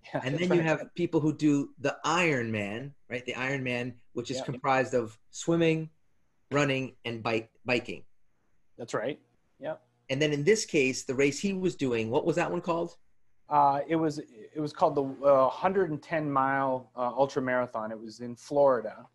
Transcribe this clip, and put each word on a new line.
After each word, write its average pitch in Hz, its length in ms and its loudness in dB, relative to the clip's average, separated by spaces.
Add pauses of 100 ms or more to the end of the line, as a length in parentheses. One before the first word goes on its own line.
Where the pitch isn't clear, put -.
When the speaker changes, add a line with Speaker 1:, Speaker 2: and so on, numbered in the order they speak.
(120)
Speaker 1:
Yeah, 139 120 -2
Speaker 2:
And 139 100 -2
Speaker 1:
that's 175 140 0
Speaker 2:
then 175 100 4
you 165 40 2
Speaker 1:
right. 160 60 2
Speaker 2:
have - 260 -2
people 165 260 0
who 151 120 0
do 143 460 2
the 131 260 -2
Ironman, 127 840 0 (180)
right? 123 160 -8
The 120 100 -6
Ironman, 127 600 -4 (180)
which - 180 -8
is 127 80 -4
Speaker 1:
Yeah. 131 60 -6
Speaker 2:
comprised 131 500 0
of 113 220 -2 (140)
swimming, 160 580 0 (640)
running, 135 460 0 (100)
and 117 160 -8
bike, 113 280 -2 (140)
biking. 113 400 -2 (720)
Speaker 1:
That's 120 160 -12
right. 131 260 -4 (420)
Yep. 151 200 -10 (300)
Speaker 2:
And 135 100 -2
then 151 140 2
in 143 100 -4
this 220 220 4
case, 131 380 0
the 135 100 -4
race 139 240 2
he 196 160 -2
was 185 220 -2
doing, 117 340 -2
what 147 160 0
was 156 100 0
that 165 140 -2
one 175 100 -4
called? 170 360 -4 (520)
Speaker 1:
Uh, 143 380 4
it 165 100 0
was, 156 220 0
it - 420 -12
was 151 140 -4
called 160 220 2
the, 139 80 2 (200)
uh, 135 240 8
hundred 190 420 0
and 147 120 -6
ten 151 280 -2
mile, 135 640 0
uh, 123 220 -2
ultra 139 240 2
marathon. 123 520 -2
It 107 60 -10
was 113 220 -16
in 120 160 -10
Florida. 123 800 2